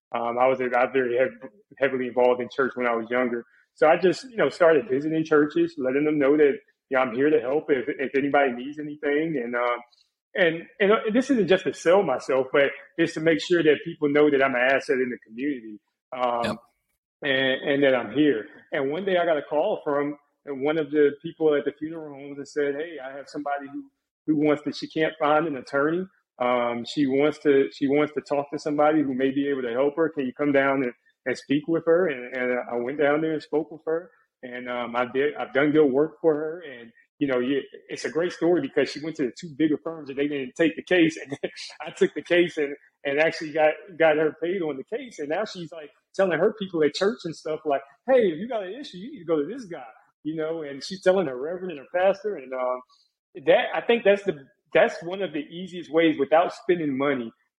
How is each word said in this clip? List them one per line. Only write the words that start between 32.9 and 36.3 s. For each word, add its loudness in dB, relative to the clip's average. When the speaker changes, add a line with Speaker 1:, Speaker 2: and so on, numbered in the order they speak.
Speaker 1:
down 4
there -2
and -4
spoke -4
with -18
her. -4
And, -12
um, -6
I 0
did, 0
I've -8
done 4
good 6
work 0
for 4